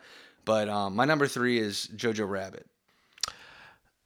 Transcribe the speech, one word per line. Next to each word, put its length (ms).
But, 240
um, 260
my 80
number 240
three 320
is 340
Jojo 360
Rabbit. 360